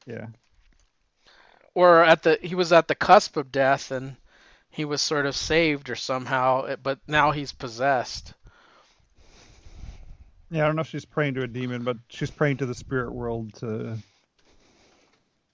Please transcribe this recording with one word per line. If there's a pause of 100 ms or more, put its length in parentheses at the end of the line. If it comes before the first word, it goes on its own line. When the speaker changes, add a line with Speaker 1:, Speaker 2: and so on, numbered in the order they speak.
Speaker 1:
Yeah. (1500)
Speaker 2:
Or
at
the,
he
was
at
the
cusp
of
death,
and (540)
he
was
sort
of
saved
or
somehow,
it,
but
now
he's
possessed. (2250)
Speaker 1:
Yeah,
I
don't
know
if
she's
praying
to
a
demon,
but (120)
she's
praying
to
the
spirit
world
to, (1600)